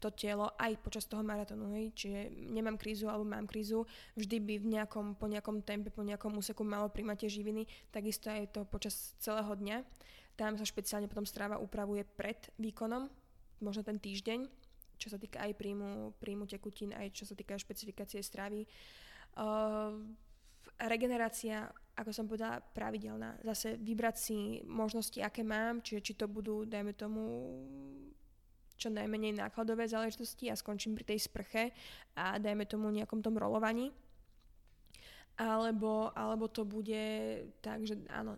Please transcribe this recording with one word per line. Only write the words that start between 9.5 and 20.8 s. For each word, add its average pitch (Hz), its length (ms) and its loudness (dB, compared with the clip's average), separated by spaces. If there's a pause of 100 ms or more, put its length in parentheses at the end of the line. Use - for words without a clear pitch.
dňa. 208 320 0 (540)
Tam 214 180 4
sa 214 80 0
špeciálne 208 460 0
potom 208 180 -2
strava 208 320 0
upravuje 202 480 0
pred 202 300 -2 (180)
výkonom, 226 540 0 (480)
možno 208 240 0
ten 214 160 -2
týždeň, 220 480 -2 (520)
čo - 160 -6
sa 196 40 -4
týka 214 280 -8
aj 208 80 0
príjmu, 202 640 -4
príjmu 208 320 -4
tekutín, 202 400 -6
aj 202 240 -6
čo - 100 -8
sa 202 140 -10
týka 202 160 -6
špecifikácie 202 640 -6
stravy. 202 460 -4 (720)
Ehm, 214 800 2 (640)